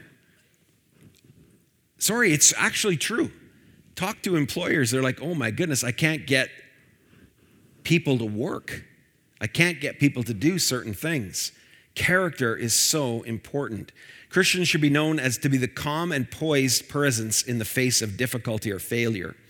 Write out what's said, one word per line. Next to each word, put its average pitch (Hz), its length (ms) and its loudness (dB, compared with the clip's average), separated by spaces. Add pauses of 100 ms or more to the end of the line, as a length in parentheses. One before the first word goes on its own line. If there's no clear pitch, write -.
(2000)
Sorry, 220 340 2
it's - 260 6
actually 190 400 2
true. 240 340 -2 (640)
Talk - 280 -4
to 185 120 2
employers, 151 560 2
they're 131 120 2
like, 131 180 0
"Oh 175 140 -4
my 117 160 0
goodness, 151 320 0
I 123 80 0
can't 156 340 0
get 131 240 2 (1300)
people 139 340 2
to 113 80 -2
work. 107 580 -6 (560)
I 110 80 -2
can't 165 340 0
get - 180 -6
people 139 240 4
to 120 100 -4
do 151 260 0
certain 117 340 -2
things." 131 580 -6 (420)
Character 156 640 0
is 113 180 -2
so 123 500 0
important. 113 680 -6 (380)
Christians 180 400 2
should 165 100 2
be 147 100 4
known 151 300 2
as 127 200 0
to 143 100 0
be 135 80 4
the 123 100 0
calm 160 460 -4
and 127 180 -2
poised 139 560 0
presence 113 540 0
in 120 180 -4
the 107 60 -4
face 127 360 0
of 104 140 -6
difficulty 113 560 -4
or 92 80 -6
failure. 113 560 -4 (140)